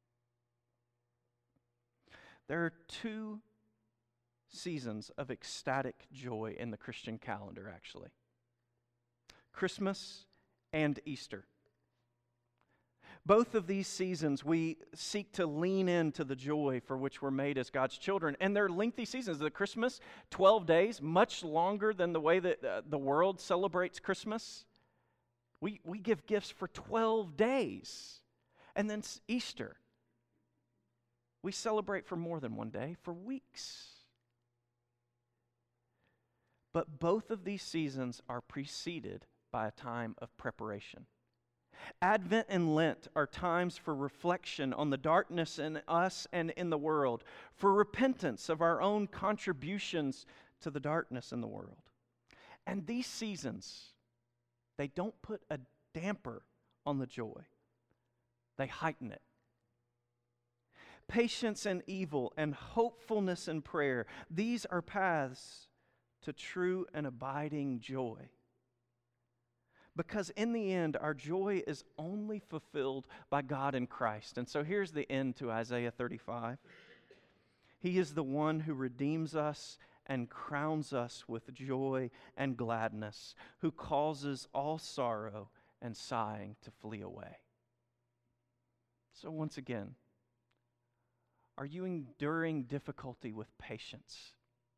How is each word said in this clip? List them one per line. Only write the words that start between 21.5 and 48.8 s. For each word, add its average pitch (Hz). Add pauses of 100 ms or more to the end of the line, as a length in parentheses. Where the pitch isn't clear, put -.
than 175
the 165
way 165
that, 175
uh, 104
the 147
world 160
celebrates 180
Christmas. - (960)
We, 202
we 180
give 196
gifts 202
for -
twelve 220
days. 208 (540)
And 208
then 214
s-, -
Easter. 214 (1700)
We 196
celebrate 208
for 180
more 170
than 113
one 110
day, 139
for 175
weeks. - (2750)
But 156
both 196
of 196
these 202
seasons 135
are 123
preceded 139 (260)
by 110
a 104
time 117
of -
preparation. 107 (960)
Advent 196
and 170
Lent 156
are 147
times 175
for 156
reflection 139
on 147
the 135
darkness 165
in 156
us 175
and 165
in 180
the 160
world, 143 (320)
for 196
repentance 208
of 160
our 165